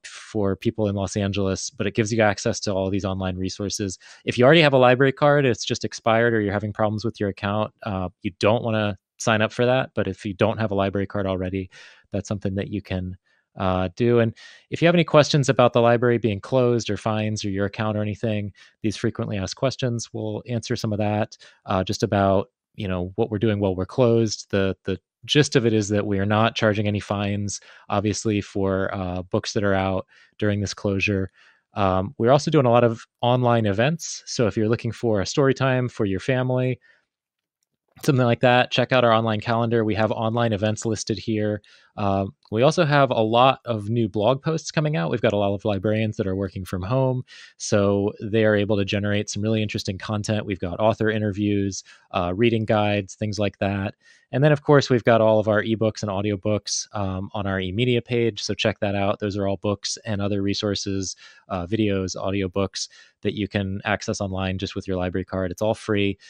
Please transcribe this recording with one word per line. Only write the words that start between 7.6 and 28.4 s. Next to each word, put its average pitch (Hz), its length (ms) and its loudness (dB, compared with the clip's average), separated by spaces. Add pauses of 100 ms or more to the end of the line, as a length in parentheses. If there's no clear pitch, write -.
uh, 92 260 -4 (120)
you 101 180 -6
don't 107 240 2
wanna 107 340 -2 (200)
sign 107 240 2
up 110 100 0
for 123 140 0
that. 127 300 0
But 101 120 -2
if 95 180 -8
you 101 80 -6
don't 110 260 0
have 110 120 -2
a 98 40 -2
library 98 320 0
card 101 180 -4
already, 95 440 -4 (420)
that's 101 160 -4
something 101 280 -4
that 98 140 -6
you 101 120 -6
can, 92 360 -8 (400)
uh, 92 380 0
do. 120 240 4
And 113 160 0 (340)
if - 140 -10
you 165 40 6
have 175 80 6
any 170 80 4
questions 147 460 4
about 123 240 4
the 120 80 4
library 120 380 4
being 104 200 -2
closed 120 520 0
or 98 60 -4
fines 107 460 -2
or 104 60 -4
your 98 160 -2
account 107 320 -4
or 107 60 -2
anything, 104 500 -4 (300)
these 107 120 -2
frequently 110 420 -4
asked 92 180 -6
questions, 120 580 -4
we'll 107 340 -8
answer 120 280 -4
some 110 180 -4
of 101 60 -2
that, 107 360 -2 (300)
uh, 98 180 0
just 104 200 -4
about 98 460 2 (280)
you 104 100 -6
know, 92 280 -4
what 113 140 -2
we're 107 100 -4
doing 107 200 0
while 95 160 0
we're 92 100 -4
closed. 117 640 2
The, 95 340 2
the 95 120 -2 (280)
gist 147 320 2
of 117 80 4
it 113 80 4
is 104 160 2
that 104 180 0
we 101 120 0
are 98 60 0
not 107 300 2
charging 104 320 0
any 104 140 -2
fines, 101 580 -4 (300)
obviously, 104 500 0
for, 95 560 -2